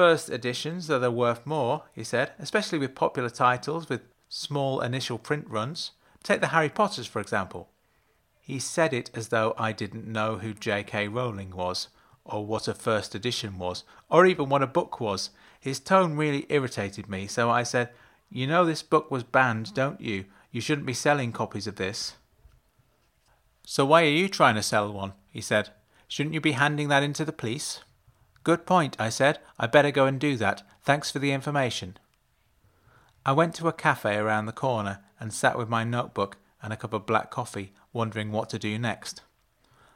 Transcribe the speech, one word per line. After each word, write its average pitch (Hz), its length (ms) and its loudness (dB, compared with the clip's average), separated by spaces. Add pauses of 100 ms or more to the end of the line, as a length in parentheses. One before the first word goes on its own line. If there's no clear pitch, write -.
first 165 280 6
editions 139 580 -4
that 139 160 2
are 123 80 4
worth 117 340 0
more," 147 480 0
he 113 100 -10
said, 123 340 0
"especially 180 420 -2
with 131 160 -2
popular 131 340 0
titles 135 600 0
with 120 120 -2 (280)
small 139 520 -2
initial 123 360 -4
print 151 300 -4
runs. 120 440 -6 (320)
Take - 180 2
the 170 140 0
Harry 156 140 4
Potters, 190 380 -2
for - 120 -6
example." 95 500 -4 (760)
He 139 140 -6
said 160 320 0
it 123 220 -2
as 113 160 -8
though 113 280 2
I 110 140 -2
didn't 110 340 -8
know 110 340 -2
who 107 140 -8
J 104 300 -2
K 104 240 -4
Rowling 104 440 -6
was, 90 360 -4 (380)
or 107 200 -6
what 107 220 -4
a 113 60 -2
first 107 420 -2
edition 104 420 -6
was, 90 280 -6 (240)
or 170 160 8
even 160 240 2
what 139 120 4
a 135 60 2
book - 320 -2
was. 101 300 -2 (320)
His 131 180 -6
tone 185 380 2
really 147 320 -2
irritated 113 580 -2
me, 98 180 -6
so 117 240 0
I 120 140 2
said, 120 280 -2 (380)
"You 127 160 -4
know 170 200 4
this 160 180 0
book - 260 2
was 127 140 -2
banned, 113 500 2
don't 135 280 -2
you? 98 240 -4 (260)
You 120 80 -6
shouldn't 143 260 -2
be 127 80 -4
selling 139 380 2
copies 107 360 -6
of 101 100 -8
this." - 400 -6 (1500)
"So - 200 0
why 160 180 8
are 160 40 4
you 160 200 2
trying 143 280 4
to 110 60 -2
sell 104 300 0
one?" 98 220 -8 (160)
he - 100 -14
said. 107 320 0 (380)
"Shouldn't 151 240 -4
you 156 80 -4
be 151 100 2
handing 147 380 0
that 139 120 4
in 147 120 -2
to 160 100 -4
the 156 80 -4
police?" 127 480 -6 (640)
"Good 170 220 2
point," 175 340 2
I 110 80 0
said. 135 320 2 (180)
"I 113 100 -2
better 143 220 8
go 139 160 4
and 135 140 2
do 143 160 0
that. 107 280 0 (180)
Thanks 147 280 0
for 147 100 -6
the 139 120 0
information." 135 640 -2 (1300)
I 135 60 4
went 165 240 4
to 160 140 -2
a 156 40 2
cafe 120 440 0
around 107 300 0
the 110 40 -6
corner 107 500 -2 (160)
and 110 160 -8
sat - 240 2
with 117 120 -4
my 113 160 0
notebook 117 500 -4 (260)
and 107 120 -8
a 110 40 -6
cup 107 140 -10
of 107 140 -4
black - 260 0
coffee, 104 420 -8 (180)
wondering 110 400 -4
what 107 180 -2
to 113 80 -4
do 107 220 -4
next. - 420 -6 (760)